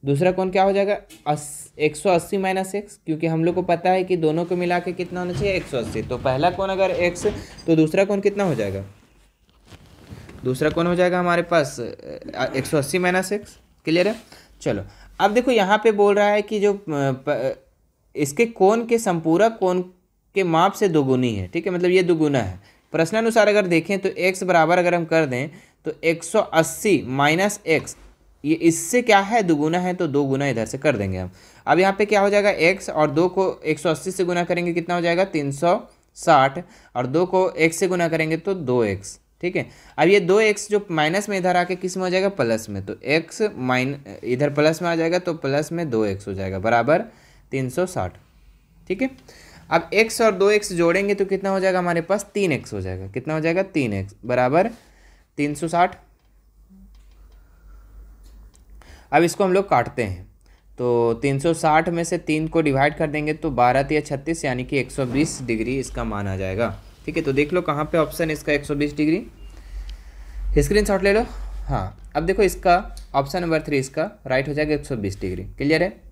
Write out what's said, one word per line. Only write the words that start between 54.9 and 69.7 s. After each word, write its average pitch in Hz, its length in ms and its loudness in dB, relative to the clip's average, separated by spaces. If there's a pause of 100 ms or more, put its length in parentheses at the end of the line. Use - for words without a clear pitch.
तीन 147 160 -2
सौ 165 140 -6
साठ। 175 280 2 (3250)
अब 151 100 6
इसको 175 220 2
हम 185 80 2
लोग 196 160 2
काटते 123 340 0
हैं 95 240 -6 (520)
तो 117 360 2
तीन 135 240 0
सौ 165 160 0
साठ 160 340 2
में 170 160 -2
से 170 160 -4
तीन 156 280 -2
को 165 140 2
डिवाइड 143 340 2
कर 160 120 -2
देंगे 151 260 -4
तो 151 180 -4
बारह 123 300 4
तिया 147 200 0
छत्तीस, 147 420 -6
यानी 127 200 -2
कि 139 140 -2
एक 123 120 -4
सौ 135 160 -4
बीस 135 360 -2
डिग्री 117 360 -2
इसका 123 260 -6
मान 101 240 -4
आ 95 80 -4
जाएगा, 95 380 -2 (320)
ठीक 151 100 -6
है। 160 60 -2
तो 143 100 -2
देख 147 200 0
लो 180 100 0
कहाँ 151 220 -2
पे 160 140 -2
ऑप्शन 156 320 -2
इसका 151 220 -4
एक 143 120 -2
सौ 147 100 -4
बीस 143 220 -2
डिग्री, 160 300 0 (1300)